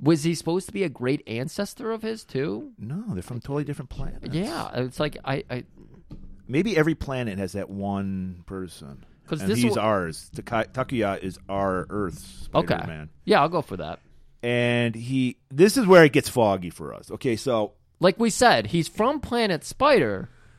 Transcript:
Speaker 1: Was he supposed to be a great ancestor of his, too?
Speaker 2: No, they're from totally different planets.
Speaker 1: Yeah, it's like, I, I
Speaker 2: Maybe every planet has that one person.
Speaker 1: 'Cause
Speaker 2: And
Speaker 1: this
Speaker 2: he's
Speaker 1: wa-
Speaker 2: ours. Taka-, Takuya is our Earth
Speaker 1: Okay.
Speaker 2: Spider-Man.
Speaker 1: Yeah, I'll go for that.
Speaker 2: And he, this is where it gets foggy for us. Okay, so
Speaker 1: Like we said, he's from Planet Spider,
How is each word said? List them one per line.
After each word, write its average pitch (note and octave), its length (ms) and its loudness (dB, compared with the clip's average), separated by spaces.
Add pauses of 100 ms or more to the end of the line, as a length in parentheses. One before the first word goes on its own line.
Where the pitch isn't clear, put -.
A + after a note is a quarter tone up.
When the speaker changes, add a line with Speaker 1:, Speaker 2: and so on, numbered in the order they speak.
Speaker 1:
Was D3 240 4
he E3+ 100 0
supposed E3+ 320 -4
to - 60 -18
be G3 100 -2
a E3 60 -2
great B2+ 400 -2
ancestor D#3+ 640 -6
of A3 80 -8
his, A3 240 -8
too? G3+ 520 -6
Speaker 2:
No, D3+ 260 -10 (100)
they're F2+ 100 -6
from A#2+ 160 -10
totally C#3+ 240 -6
different C#3+ 260 -10
planets. - 460 -8
Speaker 1:
Yeah, C4 340 -4 (120)
it's B2+ 180 -6
like, D3+ 240 -2
I, C3+ 260 -4
I B2 140 -6 (840)
Speaker 2:
Maybe E3+ 280 0
every D#3 180 2
planet B2 440 -6
has F#2+ 140 -4
that G2 160 -6
one G2 760 -6
person. E2 580 -12 (220)
Speaker 1:
'Cause - 160 -6
Speaker 2:
And F#2+ 100 -2
Speaker 1:
this A#2 80 0
Speaker 2:
he's A2+ 160 4
Speaker 1:
wa- G#2+ 60 0
Speaker 2:
ours. F#2+ 520 0
Taka-, A2 380 -4
Takuya A2 500 -2
is F2+ 160 -8 (120)
our F#2+ 400 0
Earth - 640 -8
Speaker 1:
Okay. E3+ 180 2
Speaker 2:
Spider-Man. D#2 360 -8 (160)
Speaker 1:
Yeah, F#3+ 160 4
I'll D3+ 80 2
go E3+ 120 -2
for - 140 -8
that. E2 240 -10 (420)
Speaker 2:
And A#2+ 540 2
he, B2 400 -2 (140)
this E3+ 260 6
is B3+ 100 2
where F3+ 200 12
it C#3+ 80 6
gets C3 160 4
foggy G2 400 4
for C#2+ 240 -12
us. - 180 -16
Okay, A2+ 240 -2
so A2 380 0 (260)
Speaker 1:
Like F3+ 180 4
we A#3 120 2
said, D3+ 380 4
he's E3 200 0
from B3+ 320 0
Planet G#3+ 460 -2
Spider, D#3+ 640 2 (300)